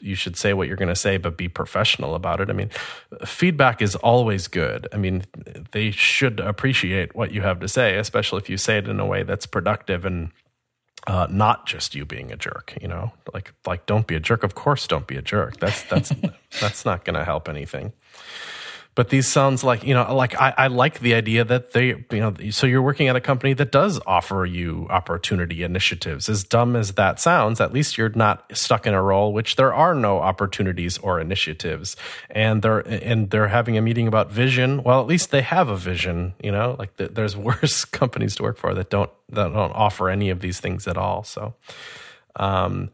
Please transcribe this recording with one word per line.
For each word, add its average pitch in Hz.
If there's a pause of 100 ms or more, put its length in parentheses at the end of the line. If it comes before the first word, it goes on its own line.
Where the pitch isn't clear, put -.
you 95
should 87
say 101
what 95
you're 90
gonna 87
say, 98
but 85
be 90
professional -
about 98
it." 98
I 101
mean, 101 (540)
feedback 139
is 101
always 113
good. 62
I 104
mean, 92 (480)
they 107
should 110
appreciate 95
what 113
you 104
have 92
to 87
say, 104
especially 107
if -
you 92
say 107
it 98
in 101
a 98
way 98
that's 92
productive 92
and, 87 (720)
uh, 92
not 107
just -
you 69
being -
a 58
jerk, -
you 92
know? 87 (240)
Like, - (140)
like, 90
don't 107
be 80
a 78
jerk. -
Of 95
course, -
don't 78
be 67
a 67
jerk. 73
That's, -
that's, - (240)
<laughs> -
that's -
not 90
gonna 78
help 78
anything. 76 (1040)
But 127
these 135
sounds 135
like, 120
you 135
know, 123
like, 127
I, 131
I 131
like 127
the 120
idea 113
that 123
they, 123
you -
know, 107 (160)
so 107
you're 131
working 143
at 123
a 127
company 135
that 135
does 175
offer 95
you 85
opportunity 87
initiatives. 87
As 101
dumb 120
as 101
that 98
sounds, 117
at 82
least 143
you're 110
not 104
stuck -
in 104
a 95
role 98
which 110
there 131
are 165
no 107
opportunities 92
or 90
initiatives. 80 (360)
And 107
they're, 110
and 110
they're 107
having 117
a 110
meeting 113
about 107
vision. 127
Well, 127
at 117
least 170
they 139
have 165
a 98
vision, 90
you 101
know, 113
like, 98
th-, -
there's 104
<laughs> -
worse 113
companies 113
to -
work 107
for 90
that 92
don't, 101 (180)
that 90
don't 101
offer 101
any 98
of 90
these 92
things 92
at 87
all. 95
So, 107 (800)
um, 95